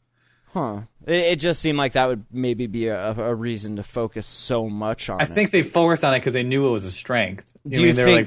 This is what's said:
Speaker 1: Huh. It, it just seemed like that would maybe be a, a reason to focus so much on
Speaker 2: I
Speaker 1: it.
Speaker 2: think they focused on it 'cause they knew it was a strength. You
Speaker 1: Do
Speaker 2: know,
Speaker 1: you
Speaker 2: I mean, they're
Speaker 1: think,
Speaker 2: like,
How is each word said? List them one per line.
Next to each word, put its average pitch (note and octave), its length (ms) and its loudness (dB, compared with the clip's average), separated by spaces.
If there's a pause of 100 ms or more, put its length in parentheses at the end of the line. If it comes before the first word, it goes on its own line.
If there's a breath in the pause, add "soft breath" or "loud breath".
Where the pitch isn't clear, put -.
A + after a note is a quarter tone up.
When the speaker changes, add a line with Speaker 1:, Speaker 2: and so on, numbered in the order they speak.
(540)
Speaker 1:
Huh. A2 280 -4 (260)
It, D#3+ 60 0
it F3 260 2
just E3 220 0
seemed D3+ 160 0
like C3+ 160 0
that C3 140 2
would A#2 240 -2
maybe B2 360 -2
be A2+ 200 -2
a, G#2+ 240 -2
a A#2 240 -2
reason A2 420 -6
to G#2 60 -6
focus A2+ 440 -6
so A2+ 420 -2
much G#2+ 400 -4
on F#2+ 120 -4
Speaker 2:
I - 20 2
Speaker 1:
it. D3+ 60 -4
Speaker 2:
think G#3 220 0
they F3 120 2
focused E3+ 400 2
on C#3 100 4
it B2+ 60 2
'cause B2+ 140 -2
they B2+ 100 0
knew C3+ 240 2
it B2 40 2
was G#2 140 -2
a F#2 60 -8
strength. G2+ 600 -4 (140)
You D3 60 -12
Speaker 1:
Do D#3+ 100 2
Speaker 2:
know, - 0 -
Speaker 1:
you - 20 4
Speaker 2:
I F3 40 8
mean, D#3+ 80 6
they're B2 100 4
Speaker 1:
think, F3 120 8
Speaker 2:
like, G#2+ 100 2